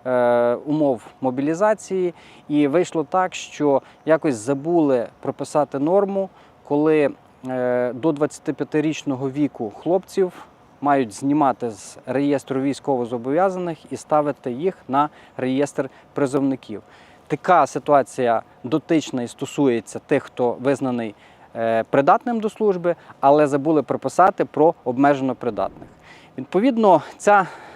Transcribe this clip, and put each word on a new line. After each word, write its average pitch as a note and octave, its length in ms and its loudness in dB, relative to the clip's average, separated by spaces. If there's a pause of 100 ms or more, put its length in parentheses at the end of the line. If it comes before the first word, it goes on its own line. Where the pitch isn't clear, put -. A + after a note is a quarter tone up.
е, A#2+ 500 2
умов C#3 460 -2 (200)
мобілізації, E3+ 920 -2 (340)
і D3 200 2
вийшло D#3+ 360 0
так, F#3 320 -2
що C#3 460 0 (240)
якось D#3 300 2
забули C#3 720 0 (140)
прописати C#3 580 -4
норму, G3 500 0 (380)
коли, D3+ 420 2 (380)
е, B2 460 -2
до C3 180 -2
двадцятип'ятирічного C#3+ 1160 -4
віку C3 500 -4
хлопців F#3 540 -2 (480)
мають C#3 320 0
знімати C#3 580 0
з - 340 -18
реєстру C#3 560 -2
військовозобов'язаних C#3 1300 -4
і A#2+ 40 -8
ставити D3 540 -2
їх D#3 260 -4 (100)
на C#3+ 220 0 (280)
реєстр C3 520 -2 (240)
призовників. C3+ 680 -4 (460)
Така D#3 400 2
ситуація B2+ 760 0 (220)
дотична C#3 600 -2
і A#2 40 -8
стосується B2 720 -2
тих, - 240 -2
хто - 280 -2
визнаний, B2 640 -2 (400)
е, A2+ 280 0
придатним G3 560 2
до G#3+ 100 -2
служби, F3+ 460 0 (240)
але D3 280 6
забули C#3+ 360 0
прописати C3+ 600 2
про D#3 280 2 (100)
обмежено C3 520 0
придатних. G2+ 540 -6 (480)
Відповідно, G3+ 640 4 (160)
ця, G3+ 300 4 (280)